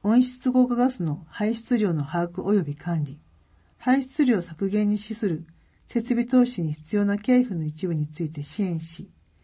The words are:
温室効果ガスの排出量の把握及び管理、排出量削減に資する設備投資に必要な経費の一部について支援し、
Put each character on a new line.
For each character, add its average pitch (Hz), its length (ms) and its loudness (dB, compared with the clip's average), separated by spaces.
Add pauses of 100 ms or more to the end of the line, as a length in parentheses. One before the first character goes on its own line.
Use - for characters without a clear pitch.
温 233 200 6
室 - 280 -2
効 254 160 4
果 247 80 -2
ガ 247 140 2
ス 180 140 -4
の 151 260 -4
排 220 260 -2
出 247 220 -2
量 196 160 2
の 147 100 0
把 170 240 -2
握 175 160 -8
及 196 200 2
び 143 120 -4
管 165 280 -4
理、 139 160 -8 (580)
排 262 260 2
出 277 220 0
量 220 160 4
削 170 280 -6
減 208 200 2
に 208 80 2
資 214 180 -8
す 214 120 -2
る 165 180 -2 (420)
設 240 220 -4
備 240 160 2
投 247 200 4
資 185 180 -4
に 151 100 -2
必 - 240 -6
要 202 80 2
な 202 120 0
経 254 220 4
費 220 180 0
の 160 60 -2
一 151 240 -4
部 170 80 -2
に 151 120 -2
つ - 140 -12
い 156 80 -4
て 143 140 -10
支 - 180 -8
援 170 200 -2
し、 - 280 -14 (340)